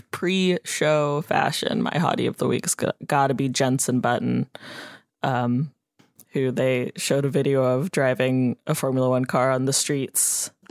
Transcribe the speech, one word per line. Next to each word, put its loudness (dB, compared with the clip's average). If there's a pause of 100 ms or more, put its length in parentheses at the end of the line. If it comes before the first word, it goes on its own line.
(120)
pre-show 0
fashion, 0
my -2
hottie 0
of -4
the -2
week's -2
go-, -2 (160)
gotta 2
be 0
Jenson 0
Button, 0 (760)
um, 0 (600)
who 0
they 0
showed 0
a 0
video 2
of 0
driving 2 (100)
a 0
Formula 0
One 2
car 2
on 0
the 0
streets -2 (200)